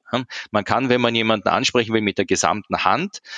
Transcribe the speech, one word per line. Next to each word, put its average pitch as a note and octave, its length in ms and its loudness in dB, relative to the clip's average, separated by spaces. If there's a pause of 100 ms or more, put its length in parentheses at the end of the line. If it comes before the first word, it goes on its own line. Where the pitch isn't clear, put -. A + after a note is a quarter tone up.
(140)
ja. B2+ 100 -2 (280)
Man G#2 120 0
kann, A#2+ 260 0
wenn B2 120 4
man A#2 140 2
jemanden A2 340 0
ansprechen A2+ 440 0
will, A2+ 80 2
mit G2+ 160 -2
der G2 80 0
gesamten F2+ 600 -2
Hand, D3 340 0 (180)